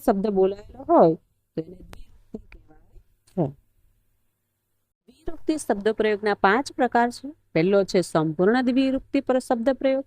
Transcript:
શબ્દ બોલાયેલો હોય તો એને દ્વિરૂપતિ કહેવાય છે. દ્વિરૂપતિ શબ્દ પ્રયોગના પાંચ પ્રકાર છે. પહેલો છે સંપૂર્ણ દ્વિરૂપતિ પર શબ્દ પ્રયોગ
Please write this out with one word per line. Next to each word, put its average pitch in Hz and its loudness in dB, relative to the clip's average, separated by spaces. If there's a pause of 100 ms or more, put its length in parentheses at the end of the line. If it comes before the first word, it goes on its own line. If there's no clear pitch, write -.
શબ્દ 202 0
બોલાયેલો 196 -2
હોય 247 4
તો - -14
એને 170 -14
દ્વિરૂપતિ - -20
કહેવાય - -10
છે. 139 -8 (1600)
દ્વિરૂપતિ 311 -8
શબ્દ 214 -4
પ્રયોગના 214 -2
પાંચ 208 2
પ્રકાર 240 0
છે. 269 -14 (220)
પહેલો 190 2
છે 185 0
સંપૂર્ણ 175 0
દ્વિરૂપતિ 262 -2
પર 262 0
શબ્દ 247 -2
પ્રયોગ 269 -2